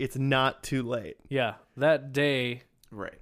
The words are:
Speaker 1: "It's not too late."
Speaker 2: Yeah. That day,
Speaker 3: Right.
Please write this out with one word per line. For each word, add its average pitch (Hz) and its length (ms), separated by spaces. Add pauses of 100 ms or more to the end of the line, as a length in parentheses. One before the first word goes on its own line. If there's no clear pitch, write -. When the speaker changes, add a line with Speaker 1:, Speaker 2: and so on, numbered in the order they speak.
Speaker 1:
"It's 131 160
not 135 460
too 135 200
late." 120 320 (140)
Speaker 2:
Yeah. 123 260 (220)
That 139 340
day, 131 520 (280)
Speaker 3:
Right. 101 300